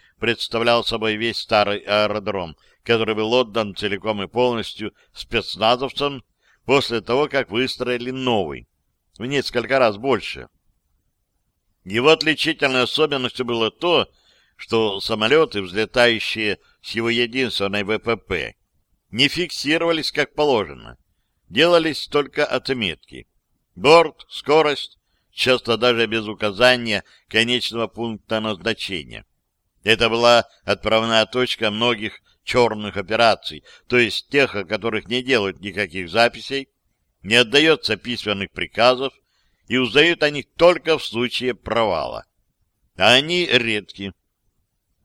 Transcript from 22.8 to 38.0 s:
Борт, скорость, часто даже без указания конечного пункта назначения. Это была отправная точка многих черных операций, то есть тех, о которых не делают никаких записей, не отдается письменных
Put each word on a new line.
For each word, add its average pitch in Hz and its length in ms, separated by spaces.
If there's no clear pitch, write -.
Борт, 151 540
скорость, 147 680
часто 120 420
даже 117 300
без 110 220
указания 107 760
конечного 113 600
пункта 113 520
назначения. 90 840
Это 110 260
была 117 360
отправная 110 640
точка 120 420
многих 110 500
черных 107 540
операций, 101 640
то 123 120
есть 110 300
тех, 139 260
о 101 100
которых 104 420
не 123 140
делают 104 380
никаких 92 500
записей, 117 600
не 101 140
отдается 127 600
письменных 104 560